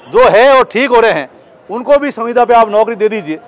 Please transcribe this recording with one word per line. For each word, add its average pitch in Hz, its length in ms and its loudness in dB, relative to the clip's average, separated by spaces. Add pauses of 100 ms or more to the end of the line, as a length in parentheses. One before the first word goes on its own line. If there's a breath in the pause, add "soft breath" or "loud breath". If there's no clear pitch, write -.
(120)
जो 226 180 4
है 233 240 4
और 262 120 2
ठीक 247 240 -4
हो 233 100 2
रहे 226 120 2
हैं, 147 180 -6 (400)
उनको 247 280 -2
भी 277 140 -4
संविदा 233 340 -2
पे 233 80 0
आप 226 160 2
नौकरी 214 260 -2
दे 208 140 -2
दीजिए। 170 260 -8 (120)